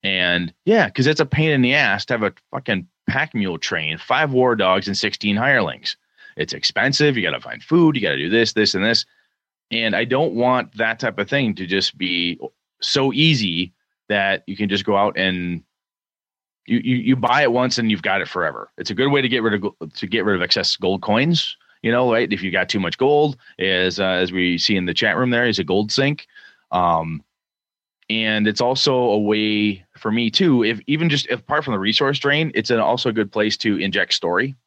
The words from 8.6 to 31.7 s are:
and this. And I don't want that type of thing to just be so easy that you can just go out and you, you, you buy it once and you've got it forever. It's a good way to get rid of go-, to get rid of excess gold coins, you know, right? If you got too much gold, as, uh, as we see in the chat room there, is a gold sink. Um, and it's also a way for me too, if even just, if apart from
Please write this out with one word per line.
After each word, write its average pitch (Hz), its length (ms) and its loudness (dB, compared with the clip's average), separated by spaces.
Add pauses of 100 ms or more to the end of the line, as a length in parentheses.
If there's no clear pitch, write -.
and 98 100 0
this. 113 200 0 (680)
And 113 240 -2
I 113 80 0
don't 127 300 0
want 123 420 0
that 113 240 -2
type 110 180 -4
of 101 100 -4
thing 131 280 0
to 92 100 -8
just 95 320 -2
be 87 400 -4 (420)
so 135 320 -2
easy 107 600 0 (360)
that 98 380 0
you 98 100 -10
can 104 120 -2
just 95 160 -2
go 104 120 2
out 101 220 0
and 90 460 -2 (1000)
you, 117 120 0
you, 127 180 0
you 123 200 2
buy 123 260 2
it 127 100 4
once 123 240 0
and 113 140 0
you've 92 120 0
got 95 180 0
it 85 80 -6
forever. 73 500 -4
It's - 120 -8
a 107 40 -4
good 127 160 0
way 143 100 2
to 127 80 0
get 120 140 0
rid 110 120 2
of 101 80 -2
go-, 101 140 -6 (200)
to - 100 -8
get 95 180 -2
rid 101 120 2
of 87 60 0
excess - 340 0
gold 92 260 -2
coins, 143 540 0 (260)
you 110 80 0
know, 123 220 2
right? 113 200 2
If 92 100 -2
you 92 100 -4
got 92 160 0
too 104 120 -2
much 85 180 -4
gold, 147 380 2 (220)
as, 92 400 0
uh, 101 60 0
as 92 280 0
we 90 260 0
see 98 180 0
in 90 100 0
the 87 80 -2
chat 101 220 0
room 123 140 0
there, 120 160 2
is 104 120 0
a 92 60 -2
gold 101 260 0
sink. 139 360 -2 (440)
Um, 82 520 0 (880)
and 110 380 0
it's 104 140 -2
also 131 320 2
a 120 240 2
way 107 680 0 (140)
for 110 120 -4
me 113 200 0
too, 135 340 4
if 110 220 0
even 151 240 0
just, 143 180 -2
if 123 120 -4
apart 147 240 -2
from 131 100 -4